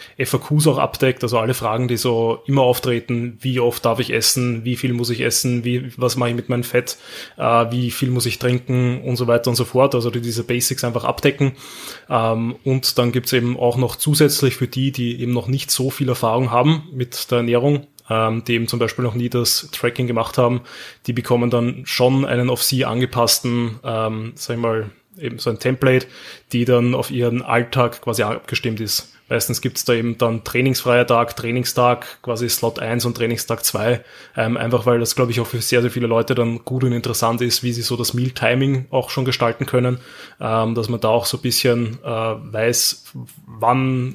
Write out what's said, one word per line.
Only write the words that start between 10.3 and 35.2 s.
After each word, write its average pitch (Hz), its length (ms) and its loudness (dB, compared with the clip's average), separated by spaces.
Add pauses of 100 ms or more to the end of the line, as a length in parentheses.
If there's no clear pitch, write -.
Basics 123 400 -2
einfach 120 200 -2
abdecken. 139 480 0 (580)
Ähm, 113 540 0
und 131 340 0
dann 120 140 2
gibt's 127 220 -2
eben 123 260 0
auch 120 180 2
noch 123 180 0
zusätzlich 147 600 2
für 127 120 -2
die, 131 240 -2
die 123 300 -4
eben 123 120 -2
noch 113 140 -2
nicht 131 220 -2
so 131 220 0
viel 131 180 -2
Erfahrung 120 400 2
haben 147 420 2
mit 127 380 -6
der 120 100 4
Ernährung, 120 460 2 (240)
ähm, 113 360 0
die 120 80 0
eben 117 140 0
zum 120 120 -2
Beispiel 117 240 0
noch 117 120 -2
nie 120 140 -2
das - 420 -2
Tracking 120 360 -2
gemacht 117 300 -2
haben, 123 240 4 (440)
die 123 80 -2
bekommen 120 380 2
dann 123 340 0
schon 131 400 2
einen 123 240 0
auf 123 140 0
sie 127 220 0
angepassten, 120 1000 0
ähm, 110 520 -4
sag - 200 -6
ich 117 60 -4
mal, 110 280 0 (280)
eben 120 220 -10
so - 100 -4
ein 110 100 -4
Template, 131 480 2 (440)
die 120 140 2
dann 123 300 4
auf 131 160 -4
ihren 120 300 0
Alltag 120 600 0
quasi 113 220 0
abgestimmt 110 580 -4
ist. - 300 -4 (160)
Meistens 117 340 -2
gibt's - 240 -4
da 123 80 4
eben 117 260 0
dann 113 240 0
trainingsfreier 123 640 2
Tag, 117 280 2
Trainingstag, 123 840 0
quasi 120 260 -4
Slot 117 300 -2
eins 117 280 -2
und 120 120 -4
Trainingstag 117 480 -2
zwei, 117 360 0 (360)
ähm, 117 180 0
einfach 117 300 0
weil 120 140 4
das, 117 160 -2
glaub 123 160 2